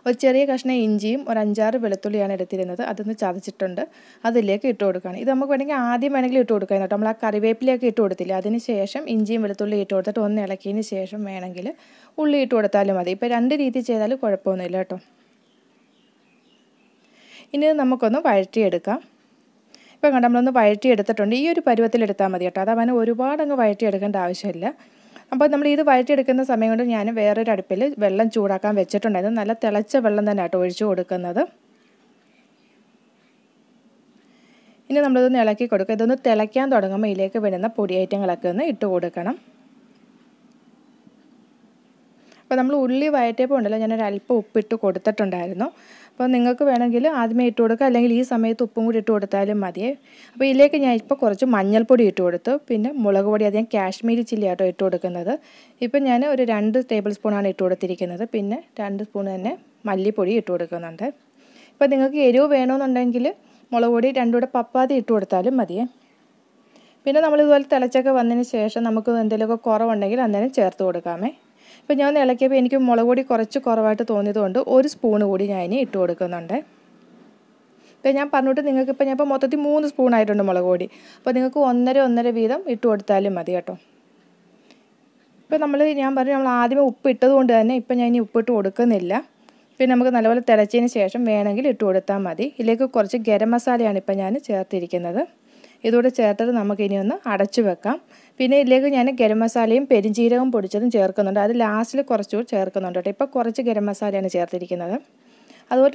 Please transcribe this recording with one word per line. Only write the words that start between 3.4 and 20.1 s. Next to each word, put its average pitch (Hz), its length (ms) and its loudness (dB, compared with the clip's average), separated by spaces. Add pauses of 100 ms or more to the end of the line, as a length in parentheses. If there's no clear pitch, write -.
അതിലേക്ക് 208 440 0
ഇട്ട് 202 140 -8
കൊടുക്കുകയാണ്. 185 360 -4
ഇത് 254 100 -2
നമുക്ക് 269 220 -2
വേണമെങ്കിൽ 277 240 -2 (100)
ആദ്യം 247 280 -2
വേണമെങ്കിൽ 254 260 0
ഇട്ട് 226 120 -2
കൊടുക്കാം 196 280 -2
കേട്ടോ, 185 140 -6
നമ്മൾ 220 160 0
ആ - 20 -12 (100)
കറിവേപ്പിലയൊക്കെ 226 680 0
ഇട്ട് 233 120 0
കൊടുത്തില്ലേ, 185 360 -4
അതിന് 214 200 -4 (100)
ശേഷം 196 320 -4 (120)
ഇഞ്ചിയും 220 320 0
വെളുത്തുള്ളിയും 202 400 -4
ഇട്ട് 196 100 -4
കൊടുത്തിട്ട് 208 300 -2
ഒന്ന് 214 200 -2
ഇളക്കിയതിന് 196 460 -6
ശേഷം 196 380 -8
വേണമെങ്കിൽ 185 380 -10 (540)
ഉള്ളി 294 220 2
ഇട്ട് 247 140 -2
കൊടുത്താലും 202 420 0
മതി. 180 180 -4
ഇപ്പോൾ 240 180 -4
രണ്ട് 247 180 0 (100)
രീതി 254 260 -2
ചെയ്താലും 226 340 -2
കുഴപ്പമൊന്നുമില്ല 185 600 -2
കേട്ടോ. 180 140 -10 (2500)
ഇനി 285 160 0
ഇത് 311 140 2
നമുക്കൊന്ന് 254 360 2 (100)
വഴറ്റിയെടുക്കാം. 202 680 0 (960)
ഇപ്പം 294 180 2